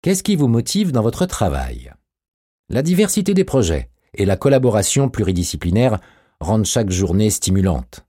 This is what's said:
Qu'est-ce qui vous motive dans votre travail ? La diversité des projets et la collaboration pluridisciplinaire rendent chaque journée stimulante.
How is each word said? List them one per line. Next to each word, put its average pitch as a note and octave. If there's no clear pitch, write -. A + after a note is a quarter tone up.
Qu'est-ce F#3
qui G3+
vous C#3+
motive C#3+
dans A#2
votre A#2
travail ? B1+
La B2+
diversité G3
des F#3+
projets E2
et G2
la F#2+
collaboration B2+
pluridisciplinaire F#2
rendent G#2+
chaque A2
journée F#2+
stimulante. F#2